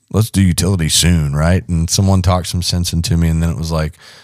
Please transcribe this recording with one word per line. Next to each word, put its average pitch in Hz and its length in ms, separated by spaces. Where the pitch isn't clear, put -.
let's 110 180
do 95 120
utility 87 460
soon," 78 480
right? 85 320
And 82 200
someone 98 340
talked 90 260
some 90 140
sense 87 300
into 82 240
me, 85 120
and 82 140
then 85 80
it 80 60
was 80 160
like, 78 220